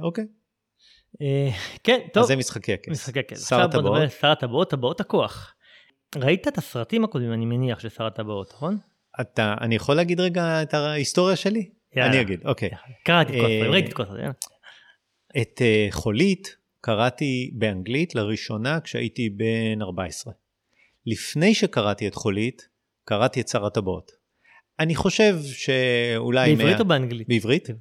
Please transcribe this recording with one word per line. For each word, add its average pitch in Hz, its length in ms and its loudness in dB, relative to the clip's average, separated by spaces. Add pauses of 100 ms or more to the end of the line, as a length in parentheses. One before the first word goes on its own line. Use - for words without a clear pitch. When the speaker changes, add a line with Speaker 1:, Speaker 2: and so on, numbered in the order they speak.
Speaker 1:
אוקיי. 170 220 -4 (960)
Speaker 2:
אה, 139 280 0 (340)
כן, 247 140 4 (140)
טוב. 214 100 6
Speaker 1:
אז 247 60 4
זה 135 80 4
משחקי 120 360 -4
הכס. - 200 -6
Speaker 2:
משחקי 135 280 -6
הכס. - 280 -10
Speaker 1:
שר 131 80 4
Speaker 2:
עכשיו 180 140 4
בוא 135 80 2
נדבר - 0 -
Speaker 1:
הטבעות. 104 240 2
Speaker 2:
על 147 60 2
שר 143 220 0
הטבעות, 131 400 0
טבעות 135 300 -2
הכוח. - 540 -2 (640)
ראית 156 320 2
את 277 100 -4
הסרטים 196 460 -2
הקודמים, 123 280 -2
אני 113 140 -2
מניח, 120 340 -2
של 113 80 -10
שר 113 180 -6
הטבעות, 107 480 -6
נכון? 190 240 -4 (420)
Speaker 1:
אתה, 107 400 -2
אני 117 140 0
יכול 139 200 2
להגיד 175 260 2
רגע 170 420 0
את 151 120 -6
ההיסטוריה 151 640 2
שלי? 208 320 -2 (280)
Speaker 2:
יאללה. 127 140 4
Speaker 1:
אני 131 100 4
אגיד, 98 260 -2
אוקיי. 117 220 -2
Speaker 2:
יאללה. - 140 -12 (220)
קראתי 165 280 4
את 131 60 -2
כל 117 80 4
הסרטים, 110 180 2
Speaker 1:
אה, 117 60 2
Speaker 2:
ראיתי 185 180 2
את - 60 -12
כל 127 80 -4
הסרטים, 98 180 -8
יאללה. - 120 -6 (1080)
Speaker 1:
את, - 200 -4
אה, 107 280 6
חולית 131 680 0 (240)
קראתי 127 760 0
באנגלית 110 600 -2
לראשונה 110 640 -2
כשהייתי 117 500 -4
בן 110 520 -2
ארבע 92 220 -6
עשרה. - 280 -12 (760)
לפני 151 480 2
שקראתי 104 540 0
את 90 60 -8
חולית, 107 540 -4 (360)
קראתי 120 360 0
את - 80 -4
שר 104 180 -2
הטבעות. 92 460 -4 (680)
אני 160 140 0
חושב 196 420 4 (160)
שאולי 123 1000 2
Speaker 2:
בעברית 147 240 4
Speaker 1:
מאה 214 60 0
Speaker 2:
או 226 40 2
באנגלית? 127 440 0
Speaker 1:
בעברית. 120 400 2 (120)